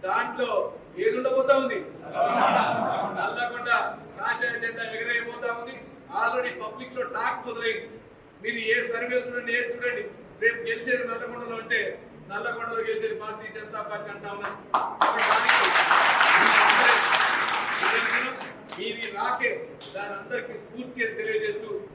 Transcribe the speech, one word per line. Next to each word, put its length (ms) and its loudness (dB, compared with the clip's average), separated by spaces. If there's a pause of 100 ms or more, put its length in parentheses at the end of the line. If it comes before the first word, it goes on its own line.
దాంట్లో 420 0 (540)
ఏది 160 4
ఉండబోతా 340 4 (100)
ఉంది? 160 -2 (1400)
నల్లగొండ 500 -2 (500)
కాషాయ 340 -2 (120)
జెండా 180 -4 (140)
ఎగరేయబోతా 520 -2 (120)
ఉంది. 140 -10 (440)
Already 300 2 (120)
పబ్లిక్ 360 -10
లో 60 -2 (120)
టాక్ 320 -2
మొదలైంది. 400 -2 (560)
మీరు 160 -2 (120)
ఏ 40 6 (140)
సర్వే 360 -2
చూడండి, 320 -4
ఏది 160 0
చూడండి, 300 -2 (380)
రేపు 260 2
గెలిచేది 420 0
నల్లగొండలో 520 -8
అంటే 180 0 (520)
నల్లగొండలో 560 -4
గెలిచేది 340 -2
భారతీయ 360 -10
జనతా 320 -8
పార్టీ 240 -8
అంటా 220 -10
ఉన్నారు. 220 -6 (460)
కాబట్టి 480 4 (2250)
దానికి 1160 -2
మీ 80 -6 (120)
రాకే 340 0 (440)
దాని 240 -6
అందరికీ 340 -6 (100)
స్ఫూర్తి 420 -12
అని 160 -4
తెలియజేస్తూ 480 -2 (260)